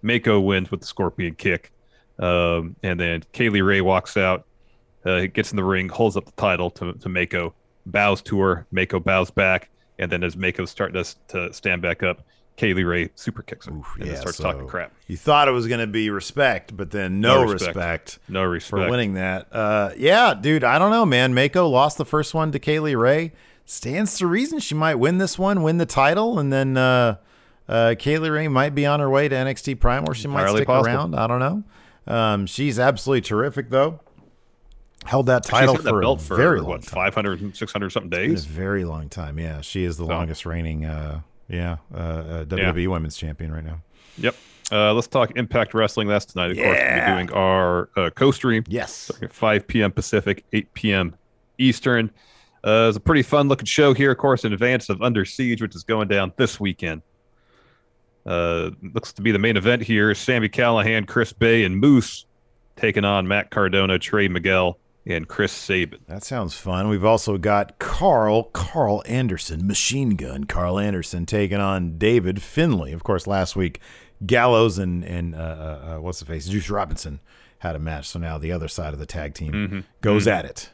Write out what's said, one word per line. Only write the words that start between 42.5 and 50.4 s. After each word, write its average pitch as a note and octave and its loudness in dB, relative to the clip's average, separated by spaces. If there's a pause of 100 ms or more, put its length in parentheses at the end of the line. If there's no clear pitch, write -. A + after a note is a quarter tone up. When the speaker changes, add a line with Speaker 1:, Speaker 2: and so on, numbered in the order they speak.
Speaker 2:
W F2 0
E F2+ 0
Women's D#2+ -4
Champion D#2 -10
right D#2+ -10
now. D#2+ -12 (360)
Speaker 1:
Yep. - -2 (360)
Uh, G#2+ 4
let's A#2 0
talk A#2+ 2
Impact A#2 0
Wrestling. A2 0
That's G#2 2
tonight. F2 -4
Of - -4
course, B2 2
we'll C3 4
be C3 2
Speaker 2:
Yeah. A#2+ 2
Speaker 1:
doing F2+ -4
our, F#2+ 2
uh, F2+ 0
co-stream. B2+ 2
Speaker 2:
Yes. G#2 -6
Speaker 1:
Starting - -12
at - -12
five G#2+ 2
P A2+ 2
M G2 2
Pacific, G2+ -2 (100)